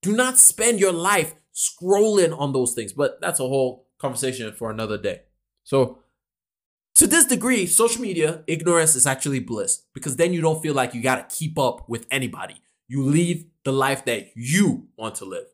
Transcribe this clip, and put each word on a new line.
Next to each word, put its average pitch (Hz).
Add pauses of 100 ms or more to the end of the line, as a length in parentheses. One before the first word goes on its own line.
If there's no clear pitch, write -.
Do 202
not 254
spend 226
your 190
life 175 (200)
scrolling 196
on 139
those 127
things. 107
But 139
that's -
a 127
whole 131 (120)
conversation 123
for 113
another 107
day. 95 (420)
So 135 (920)
to 311
this 302
degree, 240
social 233
media 165
ignorance 160
is 127
actually 135
bliss, 107 (100)
because 131
then 175
you 170
don't 160
feel 156
like 127
you 120
gotta 127
keep -
up 127
with 117
anybody. 113 (280)
You 135
live 165 (200)
the 135
life 135
that 113
you 143
want 110
to -
live. 92